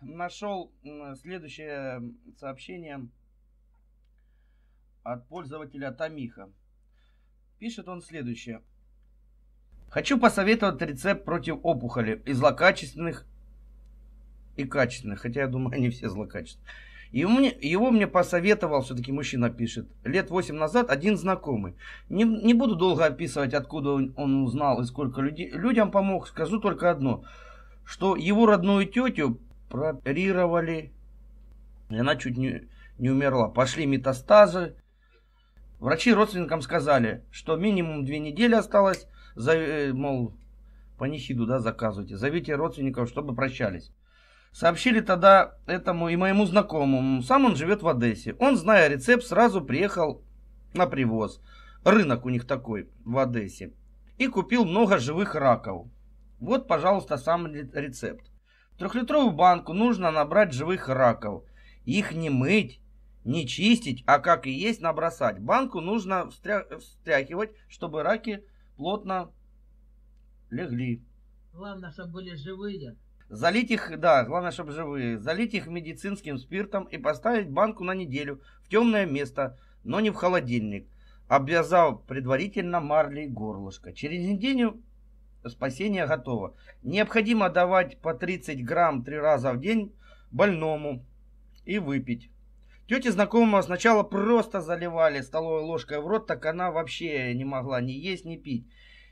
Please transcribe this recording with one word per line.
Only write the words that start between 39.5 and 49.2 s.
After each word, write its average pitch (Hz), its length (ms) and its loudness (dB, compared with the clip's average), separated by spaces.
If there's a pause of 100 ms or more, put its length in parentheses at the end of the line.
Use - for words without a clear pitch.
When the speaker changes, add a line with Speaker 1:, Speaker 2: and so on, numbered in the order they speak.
Speaker 1:
э, 151 380 0
мол, 131 400 -2 (640)
панихиду, 127 480 -4
да, 123 140 0
заказывайте, 107 580 -4
зовите 147 380 -2
родственников, 135 540 -4
чтобы 143 260 -8
прощались. 117 560 -4 (600)
Сообщили 214 480 2
тогда 190 560 8 (100)
этому 175 440 -2
и 170 60 0
моему 196 280 4
знакомому. 139 800 2
Сам 269 240 4
он 190 100 4
живет 170 260 0
в 165 60 0
Одессе. 117 500 0
Он, 262 200 4
зная 170 300 6
рецепт, 226 360 4